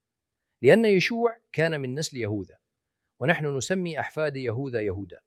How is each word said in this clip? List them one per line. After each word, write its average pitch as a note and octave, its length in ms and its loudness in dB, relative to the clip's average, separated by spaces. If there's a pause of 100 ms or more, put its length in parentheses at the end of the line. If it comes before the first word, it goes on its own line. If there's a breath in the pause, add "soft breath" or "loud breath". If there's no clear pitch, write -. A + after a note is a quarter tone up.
(600)
لأن F#3+ 240 8
يشوع A3+ 520 2 (140)
كان D#3 300 0
من B2+ 140 -6
نسل D3 220 -8
يهوذا، G#2 400 -6 (600)
ونحن D3 380 0
نسمي E3+ 420 -2
أحفاد D3 360 -4
يهوذا B2 460 -4
يهودا. F#2+ 460 -6